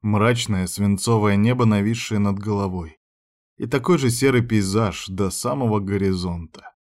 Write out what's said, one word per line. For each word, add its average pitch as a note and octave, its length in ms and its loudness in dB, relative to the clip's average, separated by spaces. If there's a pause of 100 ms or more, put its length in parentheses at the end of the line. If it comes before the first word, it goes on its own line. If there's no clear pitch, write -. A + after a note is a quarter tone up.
Мрачное G#2+ 640 0
свинцовое G2+ 640 2
небо, A#2+ 300 2
нависшее A2 560 0
над G2+ 180 0
головой. G2 600 -6 (560)
И - 100 -8
такой C#3+ 320 2
же C3+ 100 2
серый B2 320 2
пейзаж G#2+ 680 0
до F#2+ 220 -2
самого A#2+ 500 -2
горизонта. F#2 1040 -4